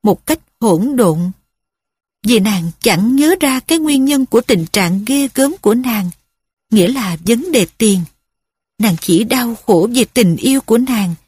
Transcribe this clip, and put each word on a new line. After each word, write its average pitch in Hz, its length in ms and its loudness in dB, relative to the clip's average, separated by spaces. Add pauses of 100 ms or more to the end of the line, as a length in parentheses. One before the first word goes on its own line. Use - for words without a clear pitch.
Một 202 220 -2
cách 320 140 -4 (220)
hỗn 220 340 0
độn. 175 360 0 (960)
Vì 233 120 4
nàng 185 400 -2
chẳng 220 360 0
nhớ 302 240 2
ra 262 200 -2
cái 320 200 -2
nguyên 285 260 0
nhân 277 200 0
của 226 160 0
tình 180 240 -2
trạng 190 400 -2
ghê 269 280 -2
gớm 277 280 0
của 254 120 2
nàng, 226 360 -2 (600)
nghĩa 190 180 4
là 214 380 -4
vấn 262 260 -2
đề 208 160 2 (100)
tiền. 196 240 2 (800)
Nàng 208 200 2
chỉ 180 220 2
đau 240 320 -4 (100)
khổ 185 300 2
về 247 180 2
tình 180 240 2
yêu 269 240 0
của 226 160 0
nàng 220 380 -2 (120)